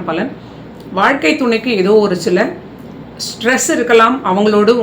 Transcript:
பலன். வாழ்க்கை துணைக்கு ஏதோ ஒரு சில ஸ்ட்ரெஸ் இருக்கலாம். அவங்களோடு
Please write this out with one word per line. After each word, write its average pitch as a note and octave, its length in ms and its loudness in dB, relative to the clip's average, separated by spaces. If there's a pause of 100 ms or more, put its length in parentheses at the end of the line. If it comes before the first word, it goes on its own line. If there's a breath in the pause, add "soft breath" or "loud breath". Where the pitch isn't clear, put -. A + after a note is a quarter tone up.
பலன். F3+ 220 -4 (680 loud breath)
வாழ்க்கை C#4 420 2
துணைக்கு A#3 300 0 (120)
ஏதோ G3 100 2 (120)
ஒரு F#3 200 0
சில F#3+ 220 2 (800)
ஸ்ட்ரெஸ் A#3+ 500 -2
இருக்கலாம். A#3 400 4 (140)
அவங்களோடு G#3 420 4 (100)